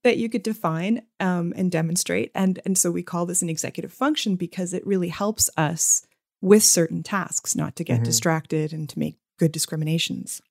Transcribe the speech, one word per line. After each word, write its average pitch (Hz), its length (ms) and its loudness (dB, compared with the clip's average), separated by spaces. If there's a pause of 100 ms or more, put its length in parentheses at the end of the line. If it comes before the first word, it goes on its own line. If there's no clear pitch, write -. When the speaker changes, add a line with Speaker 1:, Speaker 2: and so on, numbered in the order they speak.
Speaker 1:
that 240 160 4
you 226 100 -2
could 220 140 -2
define, 190 600 -2 (180)
um, 175 360 0
and 185 160 0
demonstrate. 170 600 0
And, 190 320 0
and 190 100 0
so 180 140 2
we 175 120 -4
call 175 220 -4
this 175 160 0
an 175 80 -2
executive 165 440 -6
function 262 440 0
because 180 380 -6
it - 120 -6
really 185 220 0
helps 202 480 -2
us 160 500 0 (360)
with 208 200 8
certain 170 400 2
tasks, - 540 -4
not 156 200 -4
to 170 80 -6
get 127 120 0
Speaker 2:
Mm-hmm. 117 80 2
Speaker 1:
distracted 160 720 0
and 156 160 -8
to - 80 -10
make 151 180 -4 (220)
good 160 140 4
discriminations. 160 1000 -4